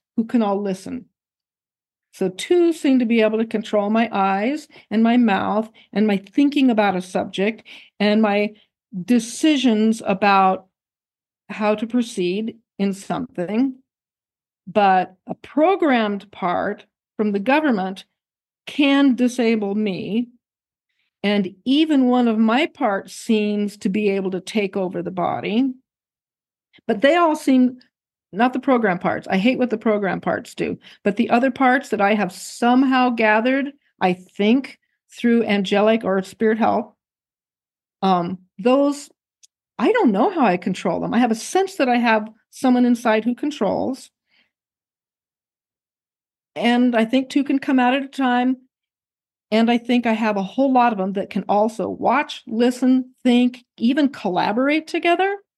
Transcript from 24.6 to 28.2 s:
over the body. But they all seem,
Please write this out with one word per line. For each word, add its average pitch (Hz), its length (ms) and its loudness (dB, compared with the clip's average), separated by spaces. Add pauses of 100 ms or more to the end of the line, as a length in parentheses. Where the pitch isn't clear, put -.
over 180 260 -4
the 175 100 -8
body. 202 640 -2 (1120)
But 208 160 -4
they 285 140 4
all 330 200 2
seem, 254 440 2 (520)